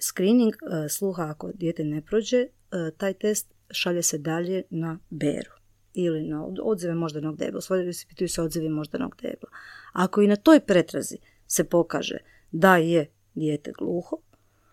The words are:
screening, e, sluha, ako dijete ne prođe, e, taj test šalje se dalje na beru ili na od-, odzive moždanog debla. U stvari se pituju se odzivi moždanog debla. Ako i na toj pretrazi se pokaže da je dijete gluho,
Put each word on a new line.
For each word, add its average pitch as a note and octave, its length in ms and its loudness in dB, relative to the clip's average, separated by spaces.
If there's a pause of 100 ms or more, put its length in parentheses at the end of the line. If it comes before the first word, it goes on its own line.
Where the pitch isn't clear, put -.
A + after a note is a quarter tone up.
screening, A3 500 2
e, D#3 360 -6
sluha, F#3 360 -4
ako D#3 260 -10
dijete E3 320 -4
ne D3+ 180 -4
prođe, G#3+ 360 0
e, B3 100 2 (440)
taj G3 220 -4
test G#3 400 -4 (160)
šalje F3 320 -2
se E3 160 -2
dalje E3+ 520 -4
na E3 300 -4 (100)
beru D3 420 -4 (420)
ili E3 300 -2
na D#3 220 -6
od-, F#3 160 -8
odzive F3 340 -2
moždanog D#3 420 -4
debla. - 200 -4
U F3+ 40 -6
stvari F3+ 320 -2
se - 140 -12
pituju F3+ 220 -4
se - 120 -4
odzivi D#3+ 280 -2
moždanog D3+ 480 -4
debla. - 320 -10 (440)
Ako F#3 280 2
i G#3 60 8
na G#3 80 6
toj D4+ 240 8
pretrazi - 580 2 (300)
se - 160 0
pokaže - 540 0 (340)
da F3+ 260 6
je E3 280 2 (300)
dijete D3+ 380 -4
gluho, F3+ 440 -4 (540)